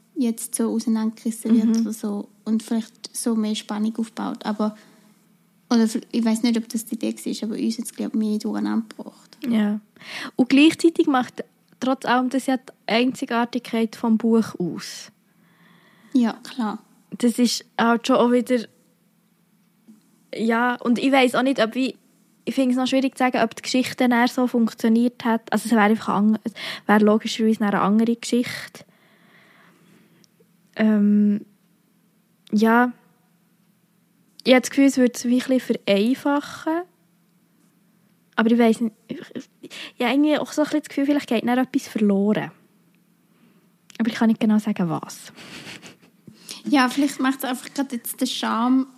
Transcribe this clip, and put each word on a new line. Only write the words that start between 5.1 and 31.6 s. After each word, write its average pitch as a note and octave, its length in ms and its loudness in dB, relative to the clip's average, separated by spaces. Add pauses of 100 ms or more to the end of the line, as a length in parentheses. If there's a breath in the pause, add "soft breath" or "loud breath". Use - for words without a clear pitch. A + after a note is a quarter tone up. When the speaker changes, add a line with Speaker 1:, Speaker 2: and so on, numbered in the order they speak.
Speaker 1:
oder A3+ 180 4
v-, A3+ 120 -4 (120)
ich A#3 140 0
weiss A3 180 0
nicht, A#3 140 2
ob A3+ 100 -4
das A3 180 -6
die - 100 -8
Idee A3 200 -4
war, - 340 -8
aber - 120 -6
uns A3+ 160 -2
hat's, - 180 -10
glaub - 180 -6
ich, A3 60 -2
mehr G#3+ 180 0
durcheinander G#3+ 520 -4
gebracht. - 480 -20 (100)
Speaker 2:
Ja. G#3+ 320 0 (560 loud breath)
Und B3+ 140 2
gleichzeitig D#4 580 4
macht B3+ 380 -2 (340)
trotz C4 240 -2
allem B3+ 260 2
das C4 180 -4
ja C4 100 2
die - 60 -20 (240)
Einzigartigkeit A#3+ 1080 -2
vom A3+ 220 2
Buch A3+ 420 2
aus. - 500 -8 (1040 soft breath)
Speaker 1:
Ja, A#3+ 220 2 (100)
klar. G#3+ 360 -8 (380)
Speaker 2:
Das A#3+ 220 0
ist A#3+ 240 0 (160)
halt A#3 280 2
schon B3+ 100 4
auch A#3+ 160 4
wieder, B3 320 0 (1700)
ja, A#3 400 0
und A#3+ 240 0
ich C4+ 120 0
weiss C4 240 4
auch A#3+ 80 0
nicht, C4 200 0
ob A3 120 -2
wie, B3+ 200 -2 (500)
ich A3+ 100 -6
find's B3+ 200 2
noch B3+ 120 0
schwierig C4 280 0
zu - 80 -6
sagen, B3 180 0
ob A3+ 140 -2
die - 60 -16
Geschichte - 340 -2
dann B3 160 2
eher A#3+ 160 4
so B3 200 0
funktioniert A#3 760 0
hat. A3+ 300 -2
Also G#3+ 140 -2
es G#3+ 40 -6
wäre A3+ 120 4
einfach G#3+ 260 2
eine - 80 0
ang-, G#3+ 260 4
es A3+ 100 -8 (340 loud breath)
wäre G#3+ 180 4
logischerweise A3 580 2
eine G3+ 160 0
andere A3+ 360 2
Geschichte. - 680 -4 (1900 soft breath)
Ähm, G#3 720 4 (1040)